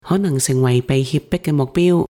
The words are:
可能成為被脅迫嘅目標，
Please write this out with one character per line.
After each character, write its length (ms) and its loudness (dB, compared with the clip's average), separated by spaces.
可 100 0
能 220 -2
成 240 -2
為 180 2
被 220 0
脅 160 -2
迫 100 -2
嘅 140 -2
目 120 0
標， 460 2